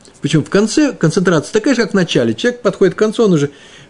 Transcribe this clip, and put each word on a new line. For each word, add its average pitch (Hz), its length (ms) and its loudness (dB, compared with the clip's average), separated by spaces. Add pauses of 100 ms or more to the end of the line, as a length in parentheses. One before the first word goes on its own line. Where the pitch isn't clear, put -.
(220)
Причём 143 220 0
в - 60 -12
конце 226 440 0
концентрация 175 580 0
такая 226 240 0
же, 233 60 -2
как 214 100 -2
в - 40 -2
начале. 131 380 0
Человек 240 280 -4
подходит 185 340 0
к - 20 -16
концу, 220 280 0
он 190 80 4
уже 143 180 0 (380)